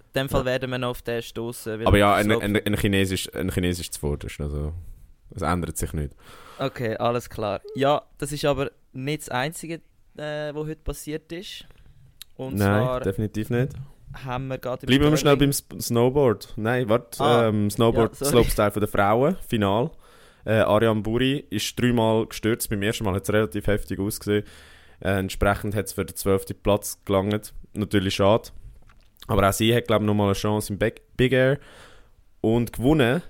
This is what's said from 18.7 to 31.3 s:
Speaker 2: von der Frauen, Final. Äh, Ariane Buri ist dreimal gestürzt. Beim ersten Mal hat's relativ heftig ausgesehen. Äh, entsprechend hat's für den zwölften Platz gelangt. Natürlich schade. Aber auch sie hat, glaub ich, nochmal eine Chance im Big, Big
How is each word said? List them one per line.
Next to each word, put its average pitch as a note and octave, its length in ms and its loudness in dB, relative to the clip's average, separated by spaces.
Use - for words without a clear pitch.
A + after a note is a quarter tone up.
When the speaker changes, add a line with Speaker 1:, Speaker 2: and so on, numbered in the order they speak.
Speaker 2:
von G#2+ 80 -4
der G#2 100 0
Frauen, A2+ 460 2
Final. G#2+ 460 0
Äh, G#2+ 160 0
Ariane G#2+ 400 4
Buri B2+ 480 -2
ist - 300 -6
dreimal A2+ 460 2
gestürzt. - 440 -4
Beim G2+ 120 -4
ersten G#2+ 220 -2
Mal F#2+ 120 0
hat's G2 160 -6
relativ G#2+ 360 0
heftig G#2 320 -2
ausgesehen. G#2 460 -2
Äh, F#2+ 180 0
entsprechend G2+ 560 -2
hat's G2+ 180 -4
für F#2+ 120 -4
den - 100 -14
zwölften F#2+ 420 0
Platz - 480 0
gelangt. G2+ 480 0
Natürlich G2 420 0
schade. G#2 340 2
Aber G2 200 4
auch G2 60 2
sie A2+ 220 4
hat, A#2 120 0
glaub G#2+ 140 4
ich, G#2 60 0
nochmal G#2 200 2
eine G2 60 4
Chance G#2+ 400 -2
im F2 60 -6
Big, A2 220 -2
Big B2+ 180 2